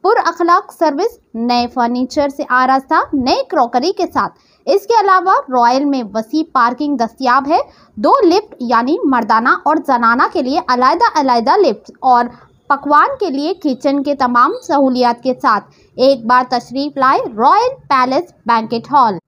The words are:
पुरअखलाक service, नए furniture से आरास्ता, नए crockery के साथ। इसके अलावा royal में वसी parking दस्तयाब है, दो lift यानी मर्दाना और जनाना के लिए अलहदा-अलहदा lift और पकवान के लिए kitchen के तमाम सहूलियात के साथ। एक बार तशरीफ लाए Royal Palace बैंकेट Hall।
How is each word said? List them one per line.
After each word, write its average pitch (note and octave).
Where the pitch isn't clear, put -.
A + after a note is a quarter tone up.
पुरअखलाक F4
service, E4
नए A#3+
furniture B3
से C#4
आरास्ता, C4+
नए D4+
crockery C4
के F4+
साथ। A3
इसके G4+
अलावा F#4+
royal B3+
में C#4
वसी A3+
parking C4+
दस्तयाब B3+
है, F4+
दो E4
lift F#4
यानी B3
मर्दाना A#3+
और D#4
जनाना B3
के F4
लिए C4+
अलहदा-अलहदा C4+
lift C#4
और A#3+
पकवान D4
के F#4
लिए C#4+
kitchen C#4
के C#4+
तमाम B3
सहूलियात B3+
के B3+
साथ। A#3+
एक B3
बार B3+
तशरीफ C4
लाए C4+
Royal F4
Palace C4+
बैंकेट A#3
Hall। A#3